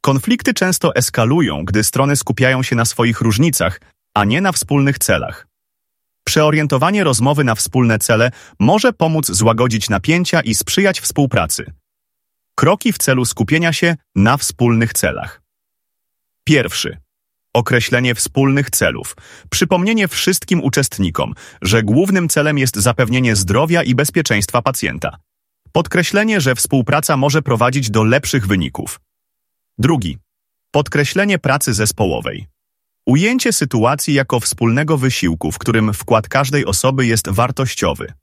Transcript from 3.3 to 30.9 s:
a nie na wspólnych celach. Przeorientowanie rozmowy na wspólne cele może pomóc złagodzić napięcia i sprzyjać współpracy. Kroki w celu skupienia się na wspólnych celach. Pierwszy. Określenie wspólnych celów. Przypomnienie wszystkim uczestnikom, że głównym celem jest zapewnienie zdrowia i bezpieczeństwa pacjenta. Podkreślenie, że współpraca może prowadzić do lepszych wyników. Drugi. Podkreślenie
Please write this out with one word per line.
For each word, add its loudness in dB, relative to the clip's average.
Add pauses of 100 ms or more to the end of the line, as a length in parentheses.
a 2
nie 2
na 2
wspólnych 0
celach. -2 (760)
Przeorientowanie 0
rozmowy 2
na 0
wspólne 0
cele 2 (280)
może 4
pomóc 0
złagodzić 0
napięcia 0
i -2
sprzyjać 0
współpracy. -2 (840)
Kroki 0
w -6
celu 0
skupienia 0
się 0 (200)
na 4
wspólnych 0
celach. -6 (1000)
Pierwszy. -2 (560)
Określenie 0
wspólnych 0
celów. -2 (340)
Przypomnienie 0
wszystkim -2
uczestnikom, -2 (280)
że 2
głównym 2
celem 2
jest 0
zapewnienie 2
zdrowia 2
i 2
bezpieczeństwa 0
pacjenta. -6 (540)
Podkreślenie, 0
że 0
współpraca 0
może 2
prowadzić 0
do 2
lepszych 0
wyników. -4 (800)
Drugi. 0 (540)
Podkreślenie 0